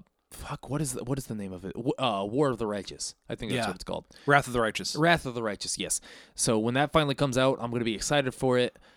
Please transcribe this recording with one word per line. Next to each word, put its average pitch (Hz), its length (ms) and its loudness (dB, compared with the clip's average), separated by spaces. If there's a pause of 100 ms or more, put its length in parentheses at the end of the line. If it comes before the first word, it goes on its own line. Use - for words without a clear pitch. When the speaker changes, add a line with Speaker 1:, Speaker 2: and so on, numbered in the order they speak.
(320)
Speaker 1:
fuck, - 380 -12
what 143 120 -2
is 135 120 -2
the, 123 100 -6
what 135 140 -2
is 135 100 -8
the 113 80 -8
name 101 180 -8
of 92 120 -10
it? 95 80 -6
W-, 127 240 -4
uh, 107 260 2
War 127 260 2
of 120 100 0
the 113 80 0
Righteous. 98 480 -6 (120)
I 120 80 -6
think 110 160 -6
that's 120 120 0
Speaker 2:
Yeah. 107 40 0
Speaker 1:
what 180 80 -4
it's - 80 -12
called. 90 220 -6 (200)
Speaker 2:
Wrath 139 220 6
of 123 60 -8
the 120 80 4
Righteous. 104 340 -2
Speaker 1:
Wrath 165 300 4
of 127 80 -6
the 120 100 -4
Righteous, 104 340 -4
yes. - 240 -4 (340)
So 113 240 4
when 113 160 2
that 143 160 2
finally 143 240 4
comes 131 220 0
out, 131 220 4
I'm 120 120 -4
gonna 120 120 0
be 110 120 0
excited 131 380 0
for 127 240 2
it. 123 200 2 (180)